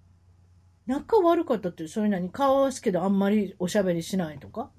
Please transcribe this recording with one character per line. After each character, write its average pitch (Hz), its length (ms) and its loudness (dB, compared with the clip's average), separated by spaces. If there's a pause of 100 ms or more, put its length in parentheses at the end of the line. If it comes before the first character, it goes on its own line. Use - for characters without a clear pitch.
(880)
仲 294 320 0
悪 339 260 4
か 277 100 0
っ 196 60 -2
た 180 80 -4
っ 175 40 -8
て、 160 140 -12
そ 214 160 -4
れ 214 60 2
な 196 100 0
に？ 180 120 -6
顔 269 260 2
合 269 60 4
わ 269 100 0
す 262 80 -10
け - 100 0
ど 175 140 0
あ - 20 2
ん 202 100 2
ま 196 140 2
り 202 280 0
お 180 100 -2
し - 80 -2
ゃ 208 60 2
べ 185 100 0
り 165 100 -2
し 190 140 -6
な 160 160 -4
い 151 60 -14
と - 100 -18
か？ - 300 -12